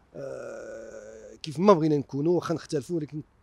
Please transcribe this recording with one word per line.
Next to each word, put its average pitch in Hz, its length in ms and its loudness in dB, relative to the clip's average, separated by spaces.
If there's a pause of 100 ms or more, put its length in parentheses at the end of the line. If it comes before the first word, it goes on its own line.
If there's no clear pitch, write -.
(160)
آه، 113 1300 -14
كيف 143 160 -6
ما 202 140 10
بغينا 156 240 4
نكونوا، 143 380 0
واخا 165 180 0
نختلفوا، 151 420 -4
ولكن 151 260 -6 (220)